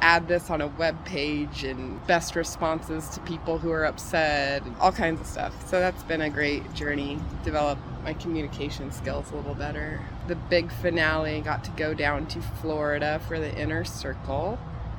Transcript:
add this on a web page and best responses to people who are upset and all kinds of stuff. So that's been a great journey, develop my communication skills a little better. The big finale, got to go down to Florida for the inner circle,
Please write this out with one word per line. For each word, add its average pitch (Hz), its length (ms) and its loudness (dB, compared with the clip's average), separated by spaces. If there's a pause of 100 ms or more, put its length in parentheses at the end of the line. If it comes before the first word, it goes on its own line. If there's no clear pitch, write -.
add 170 280 8
this 175 200 2
on 160 120 0
a 147 80 0
web 160 360 0
page 147 600 -2
and 127 420 -6
best 170 300 4
responses 160 720 -2
to - 120 -8
people 165 380 -2
who 165 140 0
are 160 140 2
upset 143 760 2
and 120 160 -8
all 185 140 8
kinds 165 280 0
of - 60 -8
stuff. - 400 -6
So 185 140 2
that's 185 240 0
been 160 160 0
a 156 100 0
great 147 440 0
journey, 143 440 -2 (240)
develop 147 360 2 (260)
my 156 100 -2
communication 147 760 -4
skills 139 400 -6
a 151 40 -6
little 143 180 -4
better. 151 460 -4 (260)
The 175 80 -2
big 170 360 2
finale, 156 680 2
got 151 240 -2
to - 80 -6
go 156 200 0
down 147 340 0
to - 140 -6
Florida 151 840 0
for 165 140 -2
the 151 180 -2
inner 156 260 0
circle, 143 720 -4 (400)